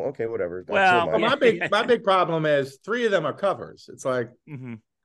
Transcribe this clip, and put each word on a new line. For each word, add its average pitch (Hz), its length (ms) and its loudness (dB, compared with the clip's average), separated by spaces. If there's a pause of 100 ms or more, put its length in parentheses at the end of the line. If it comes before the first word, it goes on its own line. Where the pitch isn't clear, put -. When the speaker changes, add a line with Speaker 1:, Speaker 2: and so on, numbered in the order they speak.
Speaker 1:
Okay, 139 180 -6
whatever. 92 400 -6
That's - 80 -8
Speaker 2:
Well, 185 280 4
Speaker 1:
so - 100 -2
much. - 100 2
Speaker 3:
Well, 226 80 2
my 277 60 2
big, 214 260 2
Speaker 2:
<laughs> 165 100 -2
Speaker 3:
my 214 140 0
big 233 180 2
problem 170 420 2
is 143 380 0
three 240 220 -4
of 214 60 2
them 170 140 2
are 127 80 -4
covers. - 600 -6
It's - 120 -14
like, 123 260 -2 (180)
Speaker 2:
Mm-hmm. 127 260 -14 (300)